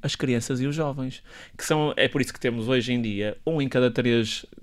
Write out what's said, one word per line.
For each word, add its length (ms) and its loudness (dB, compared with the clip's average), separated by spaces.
As 120 -2
crianças 460 0
e 60 0
os 80 -2
jovens. 480 -4
Que 80 -8
são, 320 2
é 100 6
por 140 0
isso 100 0
que 80 -16
temos 280 -2
hoje 260 2
em 80 0
dia 420 -2
um 160 0
em 80 0
cada 220 4
três 560 2